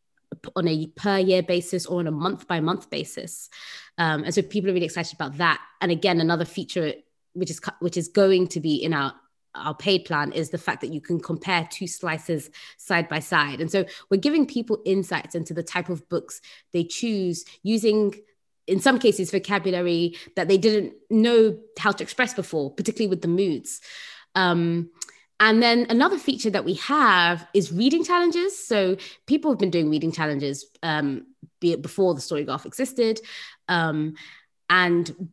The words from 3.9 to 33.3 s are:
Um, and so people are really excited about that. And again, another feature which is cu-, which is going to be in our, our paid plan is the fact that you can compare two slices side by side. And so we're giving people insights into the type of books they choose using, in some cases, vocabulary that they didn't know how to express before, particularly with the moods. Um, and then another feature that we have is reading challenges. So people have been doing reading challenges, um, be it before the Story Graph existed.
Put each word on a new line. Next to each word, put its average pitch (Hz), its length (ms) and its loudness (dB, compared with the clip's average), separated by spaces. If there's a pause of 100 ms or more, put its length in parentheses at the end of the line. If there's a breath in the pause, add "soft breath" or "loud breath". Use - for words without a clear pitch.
Um, 156 260 0
and 170 100 -4
so 202 80 2
people 196 280 -4
are 190 40 0
really 175 120 0
excited 160 280 -6
about 143 240 -8
that. 165 240 2 (200)
And 185 100 2
again, 170 300 2
another 165 240 2
feature 170 480 -6 (400)
which 180 160 -4
is 165 100 -10
cu-, - 200 -8
which 170 180 -4
is 165 100 -2
going 190 420 6
to 170 100 -6
be 151 160 0
in 160 180 -2
our, 139 200 -2 (400)
our 151 220 -8
paid 190 300 0
plan 147 260 -2
is 160 180 -4
the 175 80 -6
fact - 220 -4
that - 140 -8
you 151 80 -8
can 170 180 -4
compare 170 500 -2
two - 180 -8
slices 160 640 -6 (280 loud breath)
side 170 320 -2
by 156 100 -4
side. 143 400 0
And 160 100 -4
so 190 140 2 (260 loud breath)
we're 196 60 4
giving 294 300 2
people 226 400 -4
insights 190 500 -2
into 170 180 -6
the 160 100 -6
type 180 260 -6
of 165 180 -8
books - 320 -6 (320 loud breath)
they 170 140 0
choose 185 580 -4 (180 loud breath)
using, 214 540 2 (520)
in 185 120 0
some 262 180 6
cases, 202 340 2
vocabulary 175 840 0 (200 loud breath)
that 175 120 -2
they 190 100 6
didn't 202 360 2 (160)
know 226 480 6 (200)
how 208 140 2
to - 120 -8
express 247 300 -2
before, 156 380 -4
particularly 208 380 -2
with 180 120 -2
the 175 60 -2
moods. 170 540 -2 (540 loud breath)
Um, 170 540 2 (500 loud breath)
and 220 220 6
then 240 280 4
another 294 300 4
feature - 320 -2
that 190 120 0
we 170 120 -2
have 180 800 2
is 180 200 2
reading 269 320 2
challenges. 349 520 0
So 196 380 0 (300 loud breath)
people 302 260 2
have 226 80 0
been 190 120 2
doing 165 180 2
reading 156 220 0
challenges, 143 540 -4 (180)
um, 151 420 -2 (340)
be 170 140 2
it 151 80 -4
before 175 320 0
the 139 80 -6
Story 147 220 -4
Graph 139 220 -6
existed. 233 540 -2 (480 loud breath)